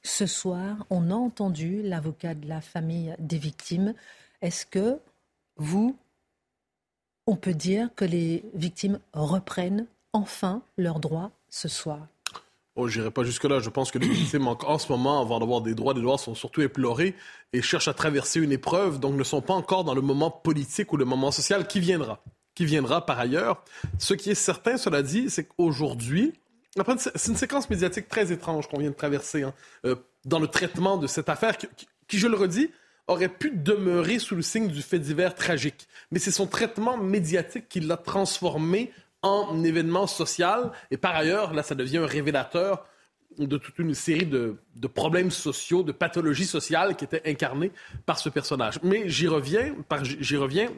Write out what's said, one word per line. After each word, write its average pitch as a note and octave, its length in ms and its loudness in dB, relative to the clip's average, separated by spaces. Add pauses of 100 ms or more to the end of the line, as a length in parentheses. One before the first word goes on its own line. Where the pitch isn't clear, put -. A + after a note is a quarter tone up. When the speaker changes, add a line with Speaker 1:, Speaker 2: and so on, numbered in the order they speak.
Speaker 1:
Ce - 240 -2
soir, F#3+ 640 -4
on F3 200 2
a F#3 40 2
entendu G3 680 -2
l'avocat E3 520 -4
de D3 120 -12
la D#3 140 -6
famille E3 580 -4
des D#3+ 200 -2
victimes. E3+ 560 -2 (480)
Est-ce F3 240 -4
que A3+ 320 0 (580)
vous, G3 400 2 (1300)
on G#3 100 2
peut F#3 180 -2
dire F#3+ 420 0
que G3 80 0
les E3 480 0
victimes F#3+ 460 -2 (160)
reprennent F#3 720 0 (260)
enfin G3+ 480 -2 (160)
leurs E3+ 240 0
droits D#3+ 300 -4 (180)
ce - 200 -8
soir ? D3 320 -6 (760)
Speaker 2:
Oh, B2 120 0
j'irai A2 220 -2
pas B2 140 0
jusque-là. C3+ 360 2
Je A2+ 100 -4
pense C3 200 -2
que - 60 -6
les C#3+ 120 2
victimes, D3+ 400 2
en, A#2 180 -2
en D3+ 120 2
ce - 140 -2
moment, C3 300 2
avant A2+ 180 0
d'avoir A#2 220 2
des A2+ 120 -2
droits, A#2 200 0
les A#2+ 80 -2
droits C3+ 160 2
sont A#2 160 -8
surtout - 260 -4
éplorés C3+ 540 2 (400)
et B2+ 80 2
cherchent - 260 2
à C#3+ 60 -2
traverser D3 440 0
une D3+ 140 4
épreuve, D#3 480 2
donc C#3 160 0
ne C3+ 80 2
sont D3 160 0
pas F#3 140 0
encore F#3 300 2
dans C#3 100 0
le C3+ 80 2
moment C#3+ 280 2
politique D#3 600 0
ou C#3+ 60 2
le C3+ 80 4
moment C3 240 2
social F3+ 360 2
qui G3+ 140 0
viendra. D#3+ 420 0 (320)
Qui E3+ 120 0
viendra C#3+ 400 2
par B2 140 0
ailleurs. E3 420 0 (380)
Ce - 140 2
qui G3 160 -2
est G3+ 40 4
certain, A#3 440 0
cela D#3 240 2
dit, G3+ 280 0
c'est D#3+ 140 -4
qu'aujourd'hui, D3 880 0 (440)
après, C#4 220 2
c'est, - 180 -6
c'est - 140 -2
une A3 60 0
séquence - 340 -2
médiatique F3+ 380 0
très F#3+ 240 0
étrange D#3+ 340 -4
qu'on C#3+ 140 -4
vient D3 100 0
de C#3 60 -8
traverser, C#3+ 480 -2
hein, C3+ 100 -6 (300)
euh, B2+ 100 2 (300)
dans D#3+ 160 2
le D#3 80 2
traitement F3+ 480 0
de D3+ 100 -2
cette - 220 -2
affaire G#3 280 2
qui, - 200 -12
qui, - 100 -20 (220)
qui, G#3 100 -2
je G3+ 80 4
le A3+ 100 4
redis, G3 360 2 (340)
aurait F3+ 220 2
pu C#4+ 240 -4
demeurer F3+ 640 2
sous - 160 -4
le E3+ 80 -2
signe A3+ 240 0
du D3 160 -4
fait F3+ 160 0
divers D#3 380 0
tragique. D3 500 -2 (240)
Mais E3 80 0
c'est F#3+ 140 0
son F#3+ 160 0
traitement A3+ 480 0
médiatique F#3+ 720 0
qui - 100 -4
l'a D#3+ 180 0
transformé F3+ 920 0 (320)
en G3 400 2
événement E3+ 460 2
social. G#3 640 0 (180)
Et C3+ 60 -2
par F3+ 180 0
ailleurs, E3 400 2
là, D3+ 80 0
ça D3 140 -4
devient C3+ 220 0
un D#3+ 80 2
révélateur D3+ 800 0 (520)
de C#3+ 180 0
toute - 220 -8
une E3 160 0
série E3+ 320 0
de, A#2+ 300 0 (180)
de B2+ 140 -6
problèmes E3+ 420 2
sociaux, F3 540 0
de D3 80 -2
pathologies E3 520 0
sociales E3+ 520 0
qui - 80 -8
étaient D#3 200 -4
incarnées D3+ 460 -2 (340)
par D#3+ 140 0
ce - 120 -2
personnage. C3+ 520 -2
Mais G3 260 2
j'y D#3 200 2
reviens, D#3+ 480 0 (120)
par, C#3+ 160 -2
j'y C#3+ 320 -2
reviens C#3+ 420 0